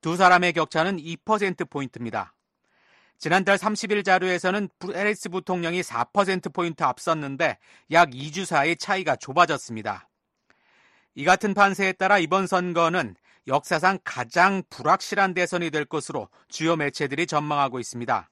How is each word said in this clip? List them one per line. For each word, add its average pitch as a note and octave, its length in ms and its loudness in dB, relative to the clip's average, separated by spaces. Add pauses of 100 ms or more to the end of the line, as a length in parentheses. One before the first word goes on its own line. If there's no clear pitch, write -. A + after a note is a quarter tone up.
두 E3 140 -2
사람의 F3 380 6
격차는 E3+ 440 0
이 E3 200 -10
퍼센트 G3+ 480 -2
포인트입니다. A#2 680 -8 (840)
지난달 F#3 400 2
삼십 G#3+ 320 -2
일 G#3 100 0
자료에서는 F#3 680 0 (100)
부-, F3+ 160 -10
해리스 G3+ 340 -4
부통령이 F3+ 540 -4
사 A#2+ 220 -4
퍼센트 F#3+ 440 0
포인트 E3+ 320 -4
앞섰는데 C#3+ 800 -2 (320)
약 E3 240 6
이 C#3+ 160 -10
주 F#3 140 -6
사이 D#3+ 300 2
차이가 F#3 400 -2
좁아졌습니다. B2 920 -2 (1040)
이 C3+ 100 -10
같은 F#3+ 300 4
판세에 G3 380 2
따라 F#3+ 260 2
이번 F#3 300 2
선거는 E3+ 680 0 (320)
역사상 D#3+ 560 0
가장 E3+ 680 2
불확실한 F#3+ 640 0
대선이 E3+ 380 -2
될 D3+ 140 -2
것으로 C#3 440 -6 (180)
주요 E3 280 0
매체들이 C#3 500 -2
전망하고 C#3+ 540 -2
있습니다. A#2+ 520 -4